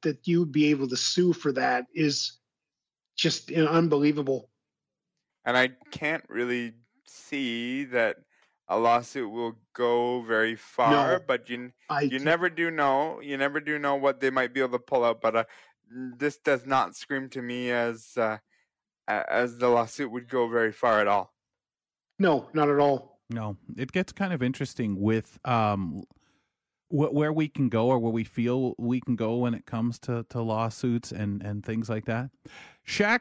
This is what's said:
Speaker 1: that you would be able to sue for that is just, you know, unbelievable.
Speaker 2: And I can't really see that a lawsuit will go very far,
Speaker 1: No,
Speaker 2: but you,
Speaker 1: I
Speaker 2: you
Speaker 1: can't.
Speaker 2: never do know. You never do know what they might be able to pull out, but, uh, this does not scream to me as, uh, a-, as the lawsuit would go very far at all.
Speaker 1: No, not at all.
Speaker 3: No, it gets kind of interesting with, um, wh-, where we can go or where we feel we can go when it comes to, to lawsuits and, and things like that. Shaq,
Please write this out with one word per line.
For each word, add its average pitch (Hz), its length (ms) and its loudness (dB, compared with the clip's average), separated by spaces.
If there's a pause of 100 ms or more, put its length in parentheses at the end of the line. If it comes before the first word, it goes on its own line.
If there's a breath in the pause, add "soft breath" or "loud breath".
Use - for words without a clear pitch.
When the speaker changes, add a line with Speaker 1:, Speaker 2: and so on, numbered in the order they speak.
Speaker 1:
that 151 240 -4
you 170 140 4
would 156 120 0
be 151 180 4
able 139 180 0
to 123 80 -4
sue 180 360 2
for 151 200 -2
that 127 420 0
is 147 440 -2 (760)
just, - 360 -2
you 156 80 0
know, 156 120 4
unbelievable. 147 800 2 (960)
Speaker 2:
And 120 120 0
I 127 120 4 (220)
can't 156 380 -4
really 120 440 -4 (340)
see 127 800 -6
that 120 320 0 (520)
a 98 100 0
lawsuit 117 520 0
will 113 260 -8 (180)
go 120 480 0
very 113 340 0
far, - 560 2
Speaker 1:
No, 180 140 0
Speaker 2:
but 123 220 -2
you, 123 240 -10 (160)
Speaker 1:
I 143 140 -2
Speaker 2:
you 143 80 0
Speaker 1:
can't. 135 140 -4
Speaker 2:
never 170 260 2
do 165 200 -2
know. 147 520 0
You 143 140 -8
never 143 240 -2
do 147 180 2
know 143 180 0
what 135 240 0
they 135 100 2
might 127 220 0
be 135 80 -2
able 127 120 0
to 123 60 -2
pull 123 260 0
out, 117 160 2
but, 113 160 0
uh, 113 80 2 (460 soft breath)
this 127 460 -6
does 127 300 0
not 127 280 2
scream 135 360 -8
to 135 100 -10
me 123 300 -6
as, 120 480 -2
uh, 110 180 0 (720)
a-, 104 240 -2
as 120 240 0
the 123 120 2
lawsuit 120 420 0
would 120 180 -10
go 123 200 0
very 113 220 2
far 110 300 2
at 104 60 4
all. 101 260 2 (840)
Speaker 1:
No, 160 340 2
not 151 160 2
at 143 100 4
all. 143 420 2 (100)
Speaker 3:
No, 110 260 -6 (200)
it 131 160 -8
gets 185 200 -2
kind 190 220 -4
of 127 80 -2
interesting 123 580 -4
with, 110 460 0
um, 104 580 0 (840)
wh-, 147 260 2
where 151 180 2
we 151 160 0
can 135 220 0
go 113 160 2
or 131 120 4
where 113 140 0
we 113 120 0
feel 120 520 -2
we 120 240 -2
can 120 160 -2
go 113 200 -2
when 123 180 0
it - 100 -8
comes 117 360 -4
to, 117 280 -6
to 120 140 -6
lawsuits 113 680 -2
and, 101 320 -6
and 104 220 -8
things 113 240 -4
like 110 160 -4
that. 120 240 -4 (580 loud breath)
Shaq, 214 340 2